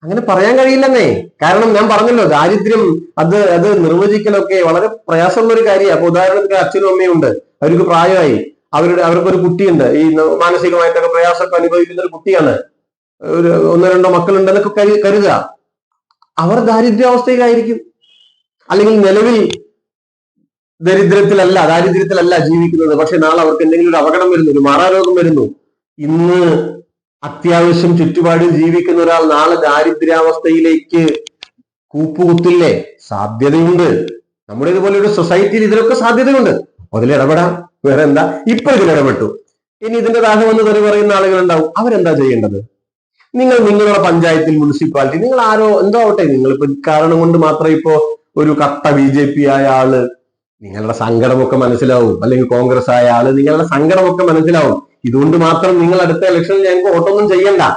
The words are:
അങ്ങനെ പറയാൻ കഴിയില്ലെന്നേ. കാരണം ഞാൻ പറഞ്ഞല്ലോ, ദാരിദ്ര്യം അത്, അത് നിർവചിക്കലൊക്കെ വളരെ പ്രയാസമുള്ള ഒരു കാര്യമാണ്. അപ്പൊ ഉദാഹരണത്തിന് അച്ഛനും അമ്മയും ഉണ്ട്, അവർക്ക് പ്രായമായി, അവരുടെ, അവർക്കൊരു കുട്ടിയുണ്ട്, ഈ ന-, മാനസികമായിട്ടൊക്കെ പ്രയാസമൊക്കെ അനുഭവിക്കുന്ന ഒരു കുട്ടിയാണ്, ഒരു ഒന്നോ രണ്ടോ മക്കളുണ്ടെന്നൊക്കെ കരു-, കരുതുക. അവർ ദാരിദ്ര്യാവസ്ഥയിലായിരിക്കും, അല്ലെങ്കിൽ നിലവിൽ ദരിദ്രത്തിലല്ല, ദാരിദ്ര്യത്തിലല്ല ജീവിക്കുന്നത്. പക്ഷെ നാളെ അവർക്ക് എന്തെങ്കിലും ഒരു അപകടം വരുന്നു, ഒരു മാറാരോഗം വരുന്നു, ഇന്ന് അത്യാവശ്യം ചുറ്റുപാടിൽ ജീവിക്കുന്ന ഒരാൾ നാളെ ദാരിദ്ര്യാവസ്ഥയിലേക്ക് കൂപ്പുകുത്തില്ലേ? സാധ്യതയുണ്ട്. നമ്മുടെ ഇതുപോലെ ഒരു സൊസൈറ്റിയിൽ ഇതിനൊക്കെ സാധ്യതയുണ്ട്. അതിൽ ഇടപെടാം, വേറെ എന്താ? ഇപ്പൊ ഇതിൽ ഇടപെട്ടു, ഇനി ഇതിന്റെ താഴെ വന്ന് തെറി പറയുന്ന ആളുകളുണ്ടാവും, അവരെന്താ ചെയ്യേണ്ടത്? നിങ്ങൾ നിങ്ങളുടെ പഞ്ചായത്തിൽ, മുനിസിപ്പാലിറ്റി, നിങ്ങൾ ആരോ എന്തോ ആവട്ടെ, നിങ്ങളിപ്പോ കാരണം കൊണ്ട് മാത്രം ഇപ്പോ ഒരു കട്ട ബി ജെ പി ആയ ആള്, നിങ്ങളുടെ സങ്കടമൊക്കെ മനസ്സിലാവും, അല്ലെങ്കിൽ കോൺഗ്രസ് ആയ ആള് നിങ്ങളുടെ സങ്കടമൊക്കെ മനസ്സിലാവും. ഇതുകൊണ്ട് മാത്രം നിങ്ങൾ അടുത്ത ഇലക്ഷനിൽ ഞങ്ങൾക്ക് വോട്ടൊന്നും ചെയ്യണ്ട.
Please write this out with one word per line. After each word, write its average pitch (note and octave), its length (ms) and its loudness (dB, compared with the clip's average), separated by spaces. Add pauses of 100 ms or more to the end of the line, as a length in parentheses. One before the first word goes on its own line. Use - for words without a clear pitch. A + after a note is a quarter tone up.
അങ്ങനെ F#3 180 -6
പറയാൻ A3 380 0
കഴിയില്ലെന്നേ. C4 680 0 (160)
കാരണം G#3 300 0
ഞാൻ G#3 160 0
പറഞ്ഞല്ലോ, A3+ 360 0
ദാരിദ്ര്യം F#3 920 0
അത്, E3 180 0 (140)
അത് F3 340 0
നിർവചിക്കലൊക്കെ G3 760 0
വളരെ E3+ 240 0
പ്രയാസമുള്ള F#3+ 680 0
ഒരു A3+ 120 2
കാര്യമാണ്. G3 280 2
അപ്പൊ E3+ 140 0
ഉദാഹരണത്തിന് F#3+ 460 0
അച്ഛനും F#3+ 340 -2
അമ്മയും F#3 240 0
ഉണ്ട്, D#3 140 0
അവർക്ക് D#3+ 580 -2
പ്രായമായി, E3+ 680 0 (200)
അവരുടെ, F3 280 0
അവർക്കൊരു F3 340 0
കുട്ടിയുണ്ട്, F3+ 480 0
ഈ D3 180 0 (120)
ന-, D#3+ 280 0
മാനസികമായിട്ടൊക്കെ E3+ 680 0
പ്രയാസമൊക്കെ F3 480 0
അനുഭവിക്കുന്ന F3 440 -2
ഒരു F#3 80 -6
കുട്ടിയാണ്, E3 500 -2 (600)
ഒരു E3+ 280 -2
ഒന്നോ E3+ 440 2
രണ്ടോ F#3 180 2
മക്കളുണ്ടെന്നൊക്കെ G3 680 0
കരു-, G#3 240 2
കരുതുക. G3 520 -2 (800)
അവർ F3 200 0
ദാരിദ്ര്യാവസ്ഥയിലായിരിക്കും, A#3 1200 0 (880)
അല്ലെങ്കിൽ G#3 300 2
നിലവിൽ G#3+ 640 0 (1200)
ദരിദ്രത്തിലല്ല, F#3 840 2
ദാരിദ്ര്യത്തിലല്ല F3+ 680 0
ജീവിക്കുന്നത്. D#3+ 600 0
പക്ഷെ D#3+ 180 0
നാളെ D#3+ 240 2
അവർക്ക് D#3 220 0
എന്തെങ്കിലും E3+ 280 2
ഒരു E3 60 0
അപകടം E3+ 340 0
വരുന്നു, E3 200 0
ഒരു C#3+ 80 2
മാറാരോഗം F3+ 560 2
വരുന്നു, D#3+ 400 0 (440)
ഇന്ന് E3+ 440 0 (800)
അത്യാവശ്യം E3+ 760 0
ചുറ്റുപാടിൽ E3 520 0
ജീവിക്കുന്ന E3+ 520 0
ഒരാൾ E3 220 2
നാളെ D#3 300 2
ദാരിദ്ര്യാവസ്ഥയിലേക്ക് D#3+ 1500 0 (840)
കൂപ്പുകുത്തില്ലേ? E3+ 960 0 (240)
സാധ്യതയുണ്ട്. C#3 1000 0 (440)
നമ്മുടെ C3 200 -6
ഇതുപോലെ G3 280 0
ഒരു G3+ 100 0
സൊസൈറ്റിയിൽ G3+ 540 0
ഇതിനൊക്കെ A3 320 0
സാധ്യതയുണ്ട്. A#3+ 560 0 (440)
അതിൽ A#2 200 0
ഇടപെടാം, D#3 540 -2 (160)
വേറെ C#3 180 0
എന്താ? D3 460 0
ഇപ്പൊ B3 220 -2
ഇതിൽ G3 200 2
ഇടപെട്ടു, C3+ 480 -2 (440)
ഇനി A3+ 160 -4
ഇതിന്റെ A3+ 220 0
താഴെ A3 260 2
വന്ന് A3 200 2
തെറി G#3+ 140 0
പറയുന്ന G#3 320 0
ആളുകളുണ്ടാവും, F3+ 640 0
അവരെന്താ G3+ 360 -2
ചെയ്യേണ്ടത്? A2+ 520 -2 (680)
നിങ്ങൾ B3+ 240 2
നിങ്ങളുടെ G#3 440 2
പഞ്ചായത്തിൽ, E3 560 0
മുനിസിപ്പാലിറ്റി, C#3+ 580 -2
നിങ്ങൾ B3 240 -2
ആരോ G#3+ 400 0
എന്തോ G#3 200 0
ആവട്ടെ, G#3 220 0
നിങ്ങളിപ്പോ C#3 440 0 (200)
കാരണം D#3+ 340 2
കൊണ്ട് E3+ 180 2
മാത്രം D#3+ 300 0
ഇപ്പോ D#3 500 0 (180)
ഒരു D3+ 140 0
കട്ട D3 440 -2
ബി C#3 140 2
ജെ C#3 180 0
പി D3 200 -2
ആയ C#3 180 0
ആള്, C3 440 0 (540)
നിങ്ങളുടെ G#2+ 300 -8
സങ്കടമൊക്കെ B2+ 640 0
മനസ്സിലാവും, B2 640 0
അല്ലെങ്കിൽ B2+ 240 0
കോൺഗ്രസ് B2 440 0
ആയ B2 180 2
ആള് B2 300 2
നിങ്ങളുടെ D3+ 260 0
സങ്കടമൊക്കെ F3 600 0
മനസ്സിലാവും. D#3+ 680 0 (120)
ഇതുകൊണ്ട് C#3 320 0
മാത്രം E3 420 0
നിങ്ങൾ E3+ 220 2
അടുത്ത F3 240 -2
ഇലക്ഷനിൽ F#3 440 0
ഞങ്ങൾക്ക് F3+ 300 0
വോട്ടൊന്നും G3 400 0
ചെയ്യണ്ട. G3 240 2 (140)